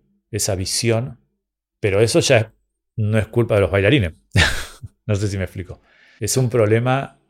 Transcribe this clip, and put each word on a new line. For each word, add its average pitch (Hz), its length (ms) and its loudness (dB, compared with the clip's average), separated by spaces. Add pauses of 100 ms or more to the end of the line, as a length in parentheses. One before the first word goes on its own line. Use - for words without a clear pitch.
(320)
esa 104 240 -2
visión, 113 640 -2 (600)
pero 101 220 0
eso 117 180 2
ya 135 180 4
es, 110 80 2 (500)
no 110 220 0
es 104 100 0
culpa 120 280 0
de 101 60 4
los 92 100 2
bailarines. 98 420 2 (200)
<laughs> - 200 2 (540)
No 107 60 0
sé 104 140 -2
si 98 100 -4
me 95 60 -4
explico. - 380 -12 (380)
Es 104 160 -4
un 131 140 0
problema 120 720 0 (100)